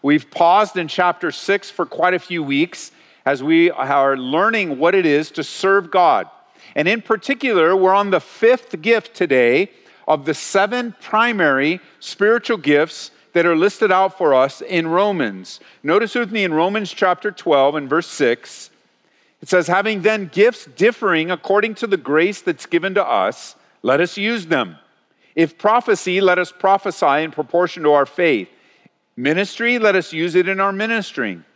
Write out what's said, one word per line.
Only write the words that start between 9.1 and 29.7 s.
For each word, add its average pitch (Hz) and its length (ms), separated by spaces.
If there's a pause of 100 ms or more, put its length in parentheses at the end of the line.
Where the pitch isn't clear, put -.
today 139 560 (360)
of 147 200
the 156 80
seven 214 680
primary 180 800 (180)
spiritual 226 600
gifts 147 520 (220)
that 170 140
are 170 100
listed 196 340
out 190 280
for 151 160
us 131 260
in 165 260
Romans. 160 720 (220)
Notice 196 320
with 240 160
me 208 140
in 175 80
Romans 190 400
chapter 190 400
twelve 147 420
and 147 140
verse 160 180
six, - 640 (720)
it - 80
says, 180 180
"Having 196 360
then 208 280
gifts 208 360 (100)
differing 180 540
according 208 460
to 233 100
the 196 100
grace 160 460
that's - 240
given 170 300
to 196 100
us, 107 500 (260)
let 139 200
us 175 160
use 208 260
them. 127 320 (580)
If 160 220
prophecy, 208 640
let 180 200
us 175 100
prophesy 175 720
in 160 80
proportion 170 540
to 151 80
our 139 140
faith. 135 420 (680)
Ministry, 196 600